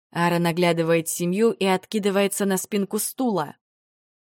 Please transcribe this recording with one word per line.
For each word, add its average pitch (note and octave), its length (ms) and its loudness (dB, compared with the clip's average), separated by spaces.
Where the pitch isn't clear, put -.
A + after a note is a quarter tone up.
Аарон F3 340 0
оглядывает E3 640 2
семью F#3+ 420 0
и - 140 -2
откидывается G3 800 0
на G3 120 0
спинку G3+ 420 -4
стула. G#3 580 -4